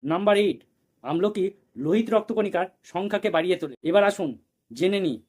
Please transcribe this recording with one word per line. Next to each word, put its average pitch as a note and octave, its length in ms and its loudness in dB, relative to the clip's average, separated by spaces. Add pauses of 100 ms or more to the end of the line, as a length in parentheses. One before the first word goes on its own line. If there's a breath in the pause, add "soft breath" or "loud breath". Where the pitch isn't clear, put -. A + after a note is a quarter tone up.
নাম্বার G3 400 2
এইট, G3 140 0 (460)
আমলকি F3+ 400 0 (320)
লোহিত F#3 340 0
রক্তকণিকার G#3 560 0 (180)
সংখ্যাকে G3+ 460 -4
বাড়িয়ে E3+ 300 2
তোলে। C#3 220 -8
এবার F3 220 4
আসুন G3 260 -2 (400)
জেনে F#3 300 0
নিই D3 180 -2 (100)